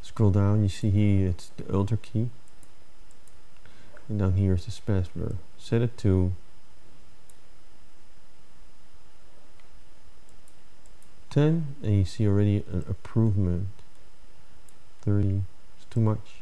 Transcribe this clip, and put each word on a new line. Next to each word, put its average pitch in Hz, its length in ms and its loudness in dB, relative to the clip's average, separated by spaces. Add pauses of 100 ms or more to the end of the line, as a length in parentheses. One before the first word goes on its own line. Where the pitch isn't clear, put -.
Scroll - 280 4
down, 101 340 6
you 101 60 6
see 107 220 0
here 101 380 6
it's - 280 -2
the - 180 -4
Alt 98 160 4 (100)
key. 113 280 0 (1800)
And 107 120 0
down 95 140 4
here 95 200 6
is 90 120 0
the - 60 -4
sparse 95 360 0
blur. - 260 -2 (240)
Set - 240 2
it 117 160 0
to 92 360 4 (4000)
ten, 151 540 2
and 101 140 4
you 98 80 6
see 107 220 2
already 101 440 6
an 87 160 -2
improvement. 98 800 2 (1300)
Thirty 98 400 4 (380)
is - 100 -6
too - 100 0
much. 110 420 2